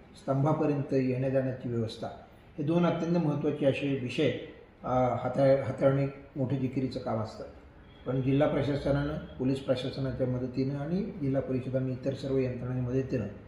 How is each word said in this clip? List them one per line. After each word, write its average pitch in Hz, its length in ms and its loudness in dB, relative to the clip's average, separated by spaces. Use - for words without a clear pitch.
स्तंभापर्यंत 143 720 2
येण्या-जाण्याची 131 760 0
व्यवस्था, 113 380 -4
हे 151 60 -4
दोन 170 220 4
अत्यंत 170 320 2
महत्त्वाचे 147 480 0
असे 135 340 2
विषय, 123 320 0
अ, 123 100 -2
हाताळ-, 135 680 4
हाताळणे 135 440 2
मोठे 135 200 0
जिकिरीचं 127 440 -2
काम 113 220 -2
असतं. - 220 -8
पण 131 140 0
जिल्हा 139 260 4
प्रशासनानं, 143 680 0
पोलीस 135 460 -2
प्रशासनाच्या 131 680 -2
मदतीनं 127 480 -2
आणि 165 280 -2
जिल्हा 139 380 -2
परिषद 127 340 -2
आणि 131 160 0
इतर 131 220 -2
सर्व 135 240 -2
यंत्रणांच्या 127 460 -2
मदतीनं 127 420 0